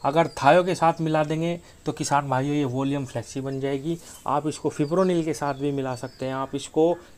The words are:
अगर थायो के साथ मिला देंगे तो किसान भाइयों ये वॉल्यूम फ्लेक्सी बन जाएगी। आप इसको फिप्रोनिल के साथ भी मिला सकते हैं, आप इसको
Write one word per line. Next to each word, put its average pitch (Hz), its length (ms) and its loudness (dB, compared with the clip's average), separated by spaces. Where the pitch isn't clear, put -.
अगर 156 240 2
थायो 156 260 8
के 175 120 0
साथ 165 260 2
मिला 156 220 2
देंगे 165 360 -2
तो 151 60 -2
किसान 143 380 0
भाइयों 135 260 0
ये 147 100 2
वॉल्यूम 135 400 -2
फ्लेक्सी 127 360 -8
बन 135 180 -6
जाएगी। 139 380 -2
आप 147 200 0
इसको - 220 -4
फिप्रोनिल 170 560 2
के 160 80 -2
साथ 143 220 -4
भी 143 160 -2
मिला 131 260 -4
सकते 131 280 -10
हैं, 131 80 -4
आप 135 220 -6
इसको 156 360 2